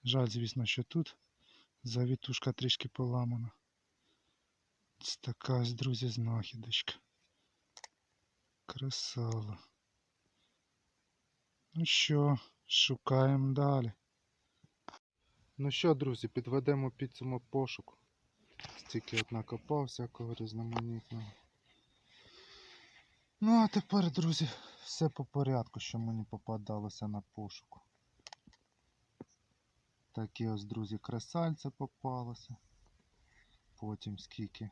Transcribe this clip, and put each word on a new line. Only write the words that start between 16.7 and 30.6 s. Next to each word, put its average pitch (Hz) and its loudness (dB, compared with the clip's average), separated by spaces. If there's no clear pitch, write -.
підсумок 127 -6
пошуку. - -2
Стільки - -6
от 110 -4
накопав 120 -2
всякого 120 -8
різноманітного. 113 -6
Ну 214 6
а 226 10
тепер, 196 4
друзі, 160 2
все - 0
по - -6
порядку, 131 0
що - -4
мені 113 -2
попадалося 107 -6
на 104 -4
пошуку. - -14
Такі 113 -4
ось, 104 -2